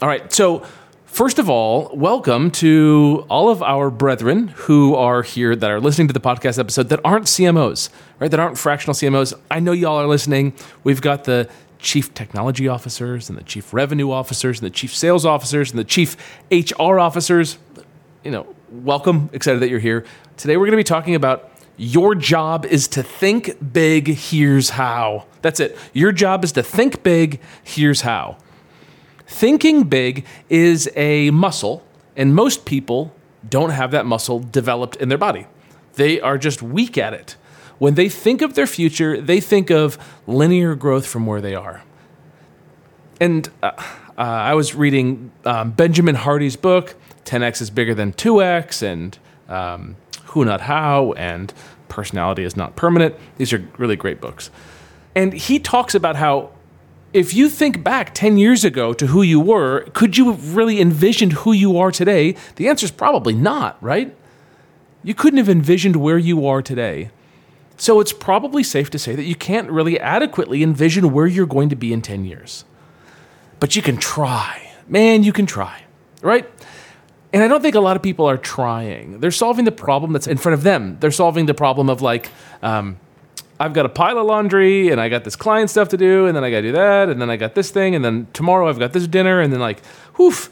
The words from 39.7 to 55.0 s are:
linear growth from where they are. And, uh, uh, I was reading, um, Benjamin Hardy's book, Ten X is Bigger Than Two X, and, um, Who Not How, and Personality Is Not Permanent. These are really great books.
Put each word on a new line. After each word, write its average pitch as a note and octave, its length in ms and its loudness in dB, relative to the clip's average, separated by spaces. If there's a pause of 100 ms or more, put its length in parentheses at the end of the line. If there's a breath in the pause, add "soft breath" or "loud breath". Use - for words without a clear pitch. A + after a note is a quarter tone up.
linear D#3+ 480 2
growth C3+ 320 -2
from A2+ 180 -4
where G#2+ 140 -4
they G2 160 -8
are. F#2 260 -14 (1400 soft breath)
And, E3 300 0 (140)
uh, F#2+ 120 -4
uh, - 440 -18
I A#2 340 -2
was D3 220 -2
reading, C3 560 0 (120)
um, A#2 280 -2
Benjamin E3 420 2
Hardy's C#3 400 -2
book, F3+ 400 0 (300 soft breath)
Ten A#2+ 180 -4
X A#2+ 180 -4
is A2+ 80 -8
Bigger A2+ 280 -2
Than G2+ 160 -4
Two A3 280 2
X, F3 400 -2
and, F#2 380 -6 (300 soft breath)
um, F2+ 480 -10 (320)
Who D3 160 0
Not G#2 180 0
How, C#3 500 0
and F2 400 -8 (360 loud breath)
Personality F#2+ 540 -6
Is F2+ 140 -8
Not F#2 180 -8
Permanent. E3+ 400 2 (220 loud breath)
These B2 160 -4
are G#2 100 -4 (140)
really A#2 180 -2
great F2+ 260 -6
books. - 300 -16 (640 loud breath)